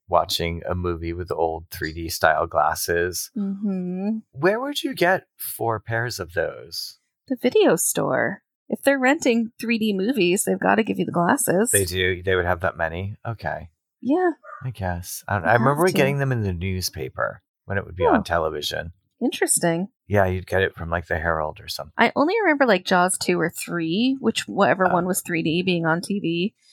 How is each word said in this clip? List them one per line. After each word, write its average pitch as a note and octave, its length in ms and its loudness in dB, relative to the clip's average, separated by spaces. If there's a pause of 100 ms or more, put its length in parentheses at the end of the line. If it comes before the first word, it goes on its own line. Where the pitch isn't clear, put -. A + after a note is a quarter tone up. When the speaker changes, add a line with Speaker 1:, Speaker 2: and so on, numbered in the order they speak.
Speaker 1:
watching E2+ 600 0
a F2+ 60 -2
movie E2+ 400 -4
with F2 180 -6
old D#2+ 380 -2
three D#2 220 -8
D E2 180 -8
style D#2+ 360 4
glasses. E2 880 -2
Speaker 2:
Mm-hmm. G3 840 -4 (140)
Speaker 1:
Where F#3 280 0
would C#4+ 220 -6
you C4+ 120 -4
get F3 320 2 (120)
four A2+ 420 -4
pairs A2+ 400 -4
of D#2+ 140 -10
those? D2 640 -4 (300)
Speaker 2:
The B3+ 80 -2
video F#4+ 400 4
store. C#3+ 640 0 (260)
If - 140 -8
they're C#4 160 4
renting B3+ 600 2
three A3+ 200 -2
D G#3+ 160 0
movies, F#3+ 500 2
they've F#3 160 0
gotta G3 220 4
give G3 160 -4
you F3+ 80 0
the - 60 -6
glasses. F#3+ 580 2
Speaker 1:
They G2 160 2
do? F2+ 360 0
They F#2+ 140 2
would F2+ 80 2
have F2 160 0
that F2+ 160 -2
many? E2+ 400 -4 (100)
Okay. D#2+ 440 -8 (320)
Speaker 2:
Yeah. E4 300 2 (300)
Speaker 1:
I C3 80 -6
guess. F2+ 560 -6
I G2 80 -2
don't, F#2+ 100 0
Speaker 2:
They E2+ 40 0
Speaker 1:
I G#2 60 6
remember C#3+ 320 4
Speaker 2:
have F3+ 60 2
to. - 40 -4
Speaker 1:
getting C#3 220 2
them C3+ 140 0
in A#2 100 0
the G2 100 0
newspaper F2 880 -4 (220)
when G2 140 -4
it - 80 -4
would E2 100 -14
be F2+ 80 0
Speaker 2:
Oh. D#2 100 4
Speaker 1:
on E2 100 2
television. D#2 680 -2 (280)
Speaker 2:
Interesting. F#3 680 0 (180)
Speaker 1:
Yeah, G2 200 4
you'd F#2 200 -2
get F#2+ 160 2
it - 140 0
from, E2 140 -8
like, E2+ 180 -2
the E2+ 100 0
Herald D#2+ 420 -2
or D2+ 80 -16
something. D2+ 300 -12
Speaker 2:
I A#3 160 2
only D#4+ 260 2
remember, D4 260 2
like, F#3 180 4
Jaws F3+ 340 2
two F3 220 0
or E3+ 100 0
three, F3 720 -2
which, - 260 -2
whatever F#3 420 4
Speaker 1:
Oh. F3 40 -2
Speaker 2:
one F3+ 140 2
was F3+ 160 -2
three E3 200 -2
D E3 200 2
being F3 240 2
on E3 160 2
T G3+ 180 -4
V. E3+ 340 -2 (180)